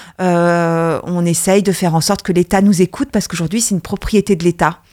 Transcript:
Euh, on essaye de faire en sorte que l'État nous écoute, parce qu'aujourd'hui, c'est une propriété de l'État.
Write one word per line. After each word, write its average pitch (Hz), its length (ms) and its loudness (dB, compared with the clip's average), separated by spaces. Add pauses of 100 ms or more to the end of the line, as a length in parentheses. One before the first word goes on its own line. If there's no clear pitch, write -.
(200)
Euh, 170 840 0
on 175 200 -2
essaye 185 380 2
de 190 100 0
faire 170 220 0
en 160 80 2
sorte - 180 -2
que - 120 -4
l'État 180 280 2
nous 196 220 4
écoute, 277 280 -2
parce 208 160 -2
qu'aujourd'hui, 170 360 -4
c'est - 120 -2
une 170 60 -2
propriété 196 560 -2
de 165 80 -6
l'État. 170 360 0 (120)